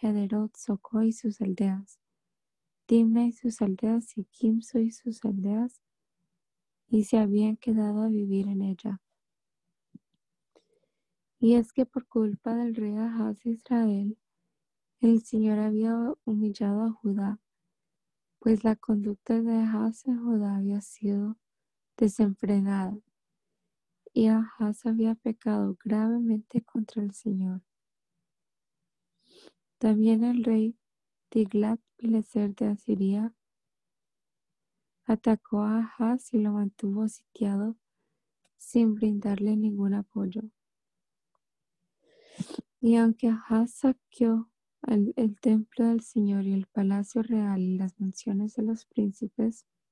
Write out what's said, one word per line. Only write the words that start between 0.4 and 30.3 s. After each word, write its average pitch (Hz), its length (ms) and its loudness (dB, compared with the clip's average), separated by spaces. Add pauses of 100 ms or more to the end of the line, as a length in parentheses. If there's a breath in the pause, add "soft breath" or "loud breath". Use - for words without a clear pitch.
Socó 220 460 -4
y 226 100 2
sus 220 300 -6
aldeas, 196 580 -4 (840)
Timna 233 400 4
y 233 60 0
sus 226 280 -4
aldeas, 220 560 -2
y 196 80 -6
Kimso 226 540 -2
y 226 120 2
sus 226 340 -10
aldeas, 208 580 -4 (1080)
y 214 160 2
se - 140 0
habían 214 400 0
quedado 214 460 -2
a 226 40 0
vivir 202 400 -2
en 196 140 -4
ella. 196 400 -6 (2250)
Y 233 180 6
es 226 180 0
que 262 100 0
por - 220 -8
culpa 220 480 -4
del 233 200 -4
rey 208 220 -4
Ahaz 220 440 -4
de 240 100 -4
Israel, 220 680 0 (840)
el 226 220 6
Señor 214 360 0
había 214 360 0 (300)
humillado 214 600 -2
a 226 60 0
Judá, 202 480 -4 (1000)
pues 220 240 2
la 220 140 2
conducta 214 680 -2
de 226 140 0
Ahaz 220 500 0
en 240 160 -2
Judá 208 340 0
había 202 240 -2
sido 202 560 -4 (600)
desenfrenada, 196 1000 0 (1160)
y 220 160 4
Ahaz 220 580 -2
había 226 300 0
pecado 208 680 -2
gravemente 226 800 0
contra - 400 -6
el 202 100 -4
Señor. 185 500 -6 (2250 soft breath)
También 220 440 2
el 240 220 0